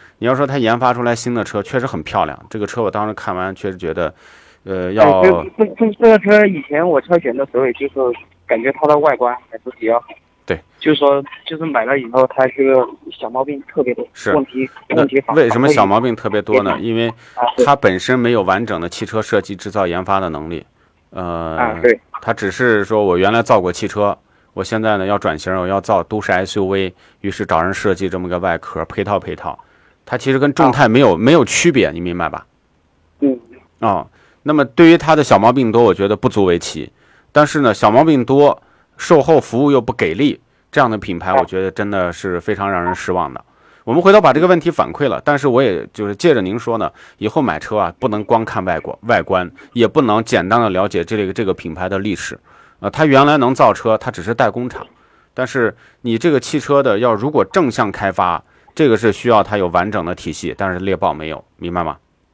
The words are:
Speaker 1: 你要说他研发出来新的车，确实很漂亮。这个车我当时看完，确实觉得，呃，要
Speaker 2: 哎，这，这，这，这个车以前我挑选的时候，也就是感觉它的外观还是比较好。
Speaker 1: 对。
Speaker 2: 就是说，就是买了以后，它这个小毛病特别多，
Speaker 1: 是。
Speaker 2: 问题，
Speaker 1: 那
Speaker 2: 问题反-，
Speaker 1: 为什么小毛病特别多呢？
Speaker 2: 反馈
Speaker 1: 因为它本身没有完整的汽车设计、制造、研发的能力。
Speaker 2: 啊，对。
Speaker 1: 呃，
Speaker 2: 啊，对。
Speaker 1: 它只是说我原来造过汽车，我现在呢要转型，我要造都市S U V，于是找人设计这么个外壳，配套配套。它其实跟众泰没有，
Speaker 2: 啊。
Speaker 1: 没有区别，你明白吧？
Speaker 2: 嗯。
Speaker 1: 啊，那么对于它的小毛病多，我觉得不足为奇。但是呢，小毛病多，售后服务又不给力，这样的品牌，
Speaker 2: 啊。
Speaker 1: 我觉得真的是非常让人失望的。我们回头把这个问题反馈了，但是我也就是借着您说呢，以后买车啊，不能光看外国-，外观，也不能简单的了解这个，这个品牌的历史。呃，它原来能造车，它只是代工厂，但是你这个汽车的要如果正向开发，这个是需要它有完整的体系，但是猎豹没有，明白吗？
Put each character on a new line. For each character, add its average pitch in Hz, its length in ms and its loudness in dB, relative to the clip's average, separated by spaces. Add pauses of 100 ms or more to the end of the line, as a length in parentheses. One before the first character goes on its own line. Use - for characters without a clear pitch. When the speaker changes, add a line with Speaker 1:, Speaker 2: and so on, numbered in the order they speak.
(180)
Speaker 1:
你 - 80 -6
要 127 80 2
说 139 140 0
他 139 100 -4
研 117 220 2
发 127 140 2
出 120 100 -4
来 120 120 0
新 120 200 -6
的 110 80 -2
车， 101 180 -6
确 127 180 -4
实 123 60 -6
很 90 160 -8
漂 90 240 -2
亮。 71 240 -12
这 110 80 -10
个 104 80 -4
车 117 160 -6
我 104 80 0
当 107 180 -4
时 107 60 -6
看 98 220 -8
完， 95 180 -6
确 98 160 -8
实 92 80 -10
觉 82 160 -6
得， 80 180 -4 (520)
呃， 92 300 -6
要 104 260 6
Speaker 2:
哎， 185 100 4
这， 180 360 0
这， 208 100 -10
这， 220 180 0
这 233 140 2
个 214 120 6
车 208 280 4
以 175 160 -2
前 156 240 -2
我 147 140 2
挑 170 180 2
选 127 180 -4
的 135 140 -2
时 123 60 -2
候， 135 100 0
也 120 60 -2
就 139 160 -6
是 - 60 -14 (520)
感 117 120 0
觉 127 120 -2
它 147 160 -2
的 147 100 6
外 147 180 2
观 120 220 -2 (140)
还 - 60 -14
是 - 60 -18 (140)
比 110 80 -8
较 117 140 2
好。 - 80 -20 (380)
Speaker 1:
对。 85 120 -4 (220)
Speaker 2:
就 156 140 2
是 143 60 -2
说， 139 220 2 (240)
就 160 120 -10
是 160 80 -8
买 143 180 -2
了 135 160 0
以 117 120 -10
后， 131 160 4
它 131 200 0
这 139 160 -2
个 131 240 4 (240)
小 - 180 -10
毛 127 140 -4
病 143 240 -8
特 143 160 -4
别 123 100 -2
多， 120 200 -10
Speaker 1:
是。 101 200 -4
Speaker 2:
问 139 120 0
题， 131 240 -6 (180)
Speaker 1:
那 - 80 -4
Speaker 2:
问 147 120 2
题 135 120 0
反-， - 160 -4
Speaker 1:
为 151 140 4
什 117 100 0
么 139 80 2
小 127 180 4
毛 101 140 2
病 120 160 -2
特 110 140 -6
别 104 120 -2
多 104 220 0
呢？ 92 80 -2
Speaker 2:
反 - 80 -4
馈 82 40 -10
Speaker 1:
因 113 120 -4
为 117 160 -2 (540)
它 143 100 6
本 95 240 0
身 127 180 0
没 120 140 2
有 113 120 2
完 95 220 0
整 98 140 -4
的 85 80 -6
汽 - 180 -8
车 107 160 -4
设 104 200 0
计、 104 120 -10
制 98 160 -12
造、 95 160 -2
研 90 200 -4
发 95 160 0
的 90 80 -4
能 78 200 -10
力。 85 160 -10 (440)
Speaker 2:
啊， - 20 -20
对。 92 100 -10
Speaker 1:
呃， 85 360 -6
Speaker 2:
啊， 110 240 -4
对。 113 180 2 (220)
Speaker 1:
它 117 100 -6
只 104 180 -4
是 107 360 0
说 107 180 0
我 90 140 2
原 98 160 2
来 117 80 2
造 110 180 4
过 90 140 -2
汽 101 140 -6
车， 101 300 -2 (360)
我 95 100 -6
现 110 180 -4
在 110 160 0
呢 92 80 -2
要 101 120 0
转 82 200 -2
型， 90 220 -6
我 90 80 -2
要 95 140 -2
造 98 220 0
都 107 180 -6
市 98 100 -4
S 95 280 -2
U 95 80 0
V， 95 260 -2 (280)
于 98 100 -6
是 101 140 -6
找 82 160 0
人 92 120 -2
设 98 200 0
计 92 140 -4
这 90 120 -4
么 90 100 -6
个 87 100 -4
外 87 200 -2
壳， - 260 -10
配 - 180 -6
套 98 160 -2
配 87 160 -10
套。 - 220 -12 (480)
它 127 120 -6
其 135 140 -2
实 131 80 2
跟 143 140 0
众 135 180 2
泰 127 160 4
没 113 140 4
有， 101 140 6
Speaker 2:
啊。 - 20 -4
Speaker 1:
没 117 160 4
有 156 100 6
区 - 280 0
别， 95 200 2
你 82 80 -10
明 87 180 -6
白 82 120 -4
吧？ - 160 -14 (760)
Speaker 2:
嗯。 131 180 -2 (420)
Speaker 1:
啊， 98 280 -2 (360)
那 147 100 -2
么 147 100 2
对 165 260 6
于 165 80 8
它 156 180 2
的 147 80 4
小 110 140 4
毛 110 140 4
病 123 200 0
多， 117 120 4
我 101 100 6
觉 98 140 0
得 104 80 0
不 127 140 0
足 101 160 2
为 87 120 2
奇。 69 340 -10 (420)
但 147 120 6
是 151 140 -2
呢， 120 140 4
小 107 180 2
毛 131 120 6
病 147 200 2
多， 135 380 4 (340)
售 160 260 4
后 151 200 4
服 120 220 -2
务 143 80 2
又 135 80 4
不 120 140 -6
给 82 220 -2
力， 135 240 0 (320)
这 147 100 2
样 123 80 4
的 107 80 -4
品 92 220 -8
牌， 92 120 -4
Speaker 2:
啊。 - 80 2
Speaker 1:
我 117 60 0
觉 95 160 -4
得 95 80 -2
真 101 220 -6
的 90 200 -2
是 87 300 -6
非 107 140 -2
常 98 160 -4
让 90 120 -2
人 87 120 -2
失 - 160 -8
望 85 200 -2
的。 60 120 -16 (400)
我 113 100 -4
们 170 80 2
回 190 100 6
头 208 80 8
把 147 140 4
这 151 80 2
个 180 60 4
问 175 120 4
题 175 120 -4
反 - 200 -2
馈 139 160 -2
了， 87 160 -4
但 147 140 2
是 135 100 0
我 123 140 4
也 90 320 0
就 104 140 -6
是 101 80 -6
借 160 180 2
着 113 80 0
您 95 160 -2
说 117 200 -4
呢， 92 140 -4 (280)
以 104 80 -4
后 151 140 -2
买 87 180 -2
车 - 180 -6
啊， 85 220 -2
不 127 100 -4
能 104 140 -4
光 113 200 2
看 95 220 -6
外 85 140 -2
国-， - 180 -12 (100)
外 107 140 2
观， 90 280 -2 (220)
也 117 160 2
不 156 140 0
能 110 220 2
简 95 260 0
单 117 100 4
的 113 120 2
了 92 160 0
解 87 180 -2
这 104 200 -4
个， 95 60 -6
这 104 140 -4
个 92 80 -2
品 82 200 -10
牌 90 140 -8
的 98 120 -4
历 101 160 -4
史。 - 220 -12 (420)
呃， 101 100 -4
它 156 160 0
原 139 200 6
来 147 120 4
能 127 180 2
造 120 180 4
车， 110 240 0
它 123 140 -6
只 87 100 -10
是 107 120 -4
代 113 180 0
工 123 180 -8
厂， - 160 -16 (480)
但 127 140 -6
是 117 280 -2 (260)
你 113 160 -2
这 170 120 0
个 139 100 2
汽 147 200 -4
车 139 240 2
的 107 160 2
要 120 140 2
如 117 180 -4
果 120 140 2
正 151 260 0
向 107 200 -2
开 98 200 -4
发， 90 320 -2 (320)
这 151 140 2
个 110 80 4
是 107 140 2
需 - 180 -4
要 110 120 6
它 104 160 -2
有 92 120 0
完 90 200 0
整 98 160 -4
的 87 80 -6
体 82 200 -10
系， 78 240 -8
但 95 160 -4
是 90 60 -6
猎 95 160 -2
豹 82 180 -2
没 78 160 -10
有， - 140 -12 (120)
明 87 180 -10
白 87 100 -4
吗？ 73 140 -8 (360)